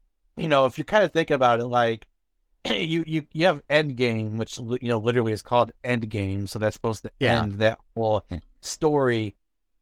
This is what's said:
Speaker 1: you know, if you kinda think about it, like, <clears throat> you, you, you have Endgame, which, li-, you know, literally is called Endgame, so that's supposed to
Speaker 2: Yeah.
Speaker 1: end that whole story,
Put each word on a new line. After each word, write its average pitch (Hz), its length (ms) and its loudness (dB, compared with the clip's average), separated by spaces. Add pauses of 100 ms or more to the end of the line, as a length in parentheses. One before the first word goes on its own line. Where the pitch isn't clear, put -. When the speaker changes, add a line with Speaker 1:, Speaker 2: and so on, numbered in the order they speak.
(380)
Speaker 1:
you 165 120 -6
know, 135 180 4
if - 120 -4
you 147 60 -6
kinda 202 240 2
think 165 220 0
about 123 300 4
it, 120 60 -6
like, 120 400 0 (340)
<clears throat> - 240 -20
you, 170 420 -2
you, 156 260 -4
you 160 140 0
have 147 220 0
Endgame, 120 680 0
which, 113 220 -6
li-, 120 220 -6
you 120 80 -4
know, 117 100 2
literally 113 340 0
is 101 100 -6
called 117 280 0 (120)
Endgame, 107 680 -4
so 110 100 -8
that's 107 160 0
supposed - 280 -6
to - 160 -12
Speaker 2:
Yeah. 117 260 2
Speaker 1:
end 101 140 -6
that 110 200 2 (160)
whole 110 300 0 (360)
story, 127 720 0 (460)